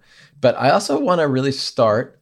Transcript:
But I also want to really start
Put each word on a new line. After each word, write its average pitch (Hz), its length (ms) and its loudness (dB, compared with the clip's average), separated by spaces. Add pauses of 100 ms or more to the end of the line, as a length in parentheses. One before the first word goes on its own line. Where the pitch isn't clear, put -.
(400)
But 120 200 2
I 127 100 2
also 226 300 0
want 180 220 0
to 151 60 2
really 135 240 -2
start 123 720 -2